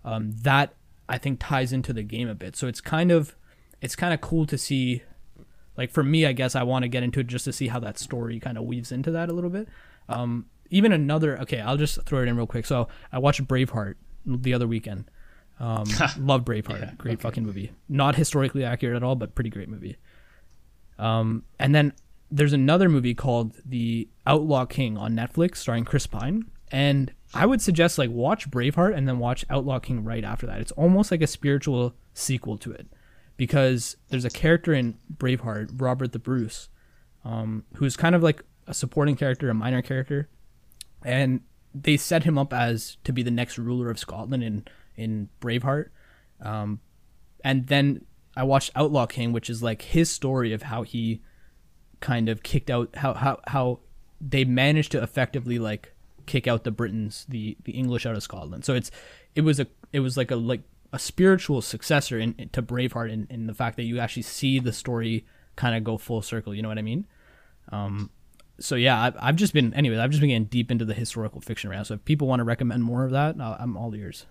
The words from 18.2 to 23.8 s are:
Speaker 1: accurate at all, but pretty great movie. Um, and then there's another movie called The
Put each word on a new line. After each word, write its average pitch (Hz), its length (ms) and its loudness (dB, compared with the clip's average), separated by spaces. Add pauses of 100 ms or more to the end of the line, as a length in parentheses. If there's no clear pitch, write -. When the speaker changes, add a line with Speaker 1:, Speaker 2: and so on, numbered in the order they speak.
Speaker 1:
accurate 120 320 0
at 120 60 -2
all, 127 140 2
but 113 180 -6
pretty 113 160 -2
great 101 180 -10
movie. 98 280 -12 (1040)
Um, 113 460 0 (140)
and 135 160 4
then 147 180 6 (380)
there's 147 220 4
another 151 360 6
movie 123 260 4
called 120 500 0
The 117 440 -2 (180)